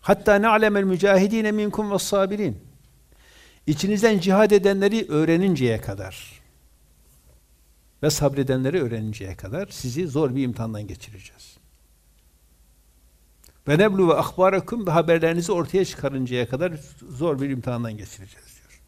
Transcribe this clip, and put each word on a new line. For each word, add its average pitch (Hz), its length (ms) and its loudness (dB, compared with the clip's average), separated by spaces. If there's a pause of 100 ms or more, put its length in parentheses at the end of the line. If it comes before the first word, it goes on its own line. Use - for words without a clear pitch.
"Hatta 202 420 4
na'lemel 214 420 4
mücahidine 196 680 2
minkum 208 380 -2
ve's 196 120 -2
sabirin." 196 560 -2 (1080)
İçinizden 196 520 2
cihad 196 320 4
edenleri 202 580 2
öğreninceye 156 720 2
kadar - 600 -12 (1600)
ve 151 80 2
sabredenleri 135 720 0
öğreninceye 107 540 -6
kadar 147 300 -10
sizi 131 400 -8
zor 139 300 -2
bir 139 60 -2
imtihandan 110 440 -6
geçireceğiz. - 720 -20 (2000)
"Ve 147 100 4
neblu 190 300 4
ve 156 60 6
ahbarakum." 190 720 0
Ve 175 40 -2
haberlerinizi 165 600 2
ortaya 180 320 0
çıkarıncaya 127 640 -4
kadar 156 240 -4 (380)
zor 143 300 -2
bir 139 100 -4
imtihandan 117 460 -6
geçireceğiz - 600 -20
diyor. - 320 -20